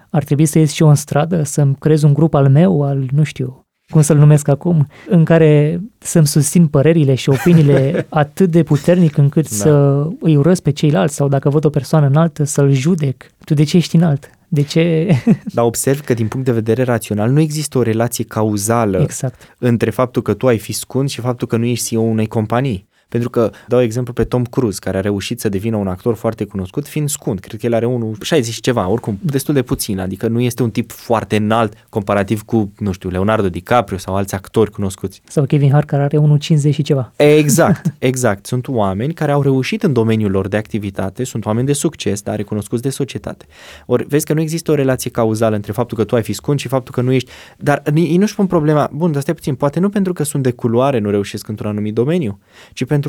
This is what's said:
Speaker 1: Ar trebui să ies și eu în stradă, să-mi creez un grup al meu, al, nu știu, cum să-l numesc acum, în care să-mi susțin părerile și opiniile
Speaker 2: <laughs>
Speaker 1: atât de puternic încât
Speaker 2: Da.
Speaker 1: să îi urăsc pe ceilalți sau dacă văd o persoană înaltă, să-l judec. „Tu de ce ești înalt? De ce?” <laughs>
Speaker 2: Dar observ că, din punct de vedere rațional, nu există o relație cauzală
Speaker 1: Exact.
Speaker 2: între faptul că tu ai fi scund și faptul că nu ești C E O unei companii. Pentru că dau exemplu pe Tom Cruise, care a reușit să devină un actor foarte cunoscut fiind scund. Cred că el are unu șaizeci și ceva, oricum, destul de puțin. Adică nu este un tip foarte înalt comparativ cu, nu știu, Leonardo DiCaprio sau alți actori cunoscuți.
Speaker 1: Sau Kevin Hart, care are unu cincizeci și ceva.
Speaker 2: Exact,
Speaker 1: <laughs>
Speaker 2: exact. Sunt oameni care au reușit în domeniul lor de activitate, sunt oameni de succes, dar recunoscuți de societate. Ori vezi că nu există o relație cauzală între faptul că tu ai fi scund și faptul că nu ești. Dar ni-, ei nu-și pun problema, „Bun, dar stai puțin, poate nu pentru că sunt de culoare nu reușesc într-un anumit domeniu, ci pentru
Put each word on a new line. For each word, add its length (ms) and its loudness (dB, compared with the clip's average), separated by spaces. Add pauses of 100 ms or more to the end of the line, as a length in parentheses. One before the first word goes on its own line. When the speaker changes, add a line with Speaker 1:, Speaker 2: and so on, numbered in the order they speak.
(100)
Speaker 1:
Ar 140 0
trebui 220 2
să 120 0
ies 140 4
și 100 -2
eu 60 6
în 60 8
stradă, 480 0
să-mi 360 0
creez 240 2
un 120 4
grup 200 2
al 140 4
meu, 340 4
al, 220 -2 (100)
nu 80 2
știu, 420 -6 (240)
cum 140 4
să-l 160 4
numesc 300 6
acum, 380 2 (220)
în 160 4
care 560 4 (180)
să-mi 280 2
susțin 400 2
părerile 480 4
și 140 -2
opiniile 800 4
Speaker 2:
<laughs> 20 -20
Speaker 1:
atât 420 0
de 120 4
puternic 540 2
încât 340 2
Speaker 2:
Da. 60 -6
Speaker 1:
să 500 2 (140)
îi 160 2
urăsc 260 2
pe 80 0
ceilalți 440 0
sau 140 0
dacă 200 0
văd 160 2
o 60 2
persoană 360 0
înaltă, 380 2
să-l 280 2
judec. 520 0 (200)
„Tu 100 -2
de 100 4
ce 120 0
ești 200 2
înalt? 340 2 (180)
De 140 0
ce?” 600 0
<laughs> 320 0
Speaker 2:
Dar 100 2
observ 360 0
că, 140 -2
din 140 -2
punct 180 -6
de 60 2
vedere 300 0
rațional, 480 -2
nu 100 4
există 380 -2
o 40 2
relație 420 -2
cauzală 800 0
Speaker 1:
Exact. 560 -6
Speaker 2:
între 320 0
faptul 320 -2
că 120 -2
tu 120 -4
ai 120 2
fi 140 -10
scund 360 -4
și 120 -8
faptul 260 -4
că 100 -2
nu 80 -2
ești 240 -4
C 20 -12
E 60 -2
O 40 2
unei 260 0
companii. 640 -4 (200)
Pentru 220 -4
că 200 0 (180)
dau 140 2
exemplu 300 -4
pe 120 -2
Tom 200 -2
Cruise, 360 -4
care 180 -6
a 20 0
reușit 400 -4
să 80 -4
devină 280 -4
un 100 -2
actor 280 -4
foarte 300 -6
cunoscut 420 -8
fiind 220 -6
scund. 300 -6
Cred 220 -14
că 60 -6
el 80 0
are 120 0
unu 360 -4
șaizeci 300 -2
și 80 -12
ceva, 280 -2
oricum, 340 -2
destul 320 -2
de 80 2
puțin. 360 -6
Adică 300 -6
nu 120 -2
este 220 -2
un 80 0
tip 200 -6
foarte 460 -2
înalt 380 0 (140)
comparativ 540 -2
cu, 360 -2
nu 140 -4
știu, 180 -8
Leonardo 380 0
DiCaprio 500 -2
sau 180 -6
alți 180 -4
actori 360 0
cunoscuți. 580 -8
Speaker 1:
Sau 160 -2
Kevin 260 2
Hart, 160 2
care 160 -2
are 140 -2
unu 200 4
cincizeci 380 0
și 80 -2
ceva. 340 -2
Speaker 2:
Exact, 800 2
Speaker 1:
<laughs> 20 -20
Speaker 2:
exact. 480 -2
Sunt 220 -4
oameni 440 -2
care 200 -2
au 100 2
reușit 400 -2
în 100 0
domeniul 380 0
lor 180 -2
de 80 -2
activitate, 680 -6
sunt 220 -8
oameni 200 -2
de 60 0
succes, 500 -4
dar 140 -6
recunoscuți 460 -6
de 80 -4
societate. 560 -10 (400)
Ori 220 0
vezi 160 -2
că 100 -6
nu 60 0
există 300 -4
o 40 2
relație 360 -2
cauzală 460 0
între 160 -8
faptul 240 -4
că 80 -2
tu 100 -2
ai 80 0
fi 100 -6
scund 260 -4
și 100 -8
faptul 260 -6
că 60 -2
nu 120 0
ești. 180 -2 (280)
Dar 240 -2 (100)
ni-, 180 2
ei 60 2
nu-și 180 0
pun 120 0
problema, 460 0
„Bun, 200 -2
dar 100 -2
stai 120 -4
puțin, 200 -6
poate 260 -2
nu 80 0
pentru 240 -2
că 100 -6
sunt 200 -4
de 80 0
culoare 480 0
nu 120 -2
reușesc 380 -4
într-un 220 -8
anumit 240 -6
domeniu, 440 -2 (340)
ci 120 -8
pentru 140 0 (100)